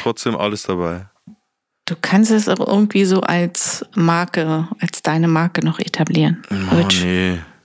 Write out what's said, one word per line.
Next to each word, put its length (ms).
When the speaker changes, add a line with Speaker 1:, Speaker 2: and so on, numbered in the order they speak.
Speaker 1:
trotzdem 340
alles 280
dabei. 440
Speaker 2:
Du 160
kannst 300
es 180
aber 180
irgendwie 380
so 160
als 720
Marke, 720
als 240
deine 240
Marke 360
noch 140
etablieren. 640
Speaker 1:
Oh, 60
Speaker 2:
Rich. 260
Speaker 1:
nee. 340